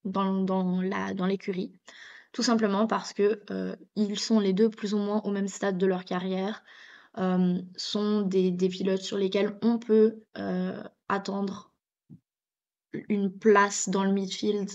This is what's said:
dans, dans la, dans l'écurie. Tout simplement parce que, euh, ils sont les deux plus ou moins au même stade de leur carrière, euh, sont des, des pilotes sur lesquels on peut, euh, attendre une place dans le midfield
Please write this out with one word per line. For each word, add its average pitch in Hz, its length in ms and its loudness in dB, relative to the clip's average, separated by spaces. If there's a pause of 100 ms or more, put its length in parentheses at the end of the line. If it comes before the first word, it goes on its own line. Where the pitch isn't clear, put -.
dans, 190 380 0
dans 185 380 0
la, 196 340 -2
dans 185 120 -2
l'écurie. 190 460 -2 (600)
Tout 240 100 -4
simplement 220 440 2
parce 202 260 -4
que, 208 380 2
euh, 190 260 -6 (200)
ils 208 220 -2
sont 220 220 2
les 196 120 2
deux 214 180 4
plus 214 240 -6
ou 208 40 2
moins 202 240 0
au 196 80 -4
même 196 180 -2
stade 190 300 -4
de 196 80 2
leur 185 180 0
carrière, 190 600 -4 (540)
euh, 185 420 2 (160)
sont 208 460 0
des, 185 280 2
des 180 180 0
pilotes 190 340 -2
sur - 140 -6
lesquels 202 460 0
on 233 160 2
peut, 220 440 4 (140)
euh, 185 460 -4 (260)
attendre 196 600 -2 (1400)
une 196 220 0
place 202 580 4
dans 196 160 0
le 196 80 2
midfield 196 640 -2